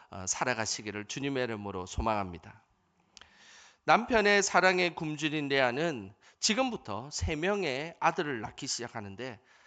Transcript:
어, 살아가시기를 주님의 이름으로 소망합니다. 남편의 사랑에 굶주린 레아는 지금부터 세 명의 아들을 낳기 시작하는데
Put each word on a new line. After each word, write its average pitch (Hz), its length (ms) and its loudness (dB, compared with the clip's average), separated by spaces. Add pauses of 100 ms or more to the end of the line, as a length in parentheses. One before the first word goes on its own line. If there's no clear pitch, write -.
(120)
어, 95 160 -10
살아가시기를 107 800 -2
주님의 135 400 -2
이름으로 101 400 -6
소망합니다. 104 760 -4 (1200)
남편의 202 580 6
사랑에 180 460 4
굶주린 151 580 -2
레아는 135 680 0 (260)
지금부터 202 720 -2
세 170 240 -2
명의 165 640 -2
아들을 147 420 0
낳기 - 260 -10
시작하는데 113 720 -8 (280)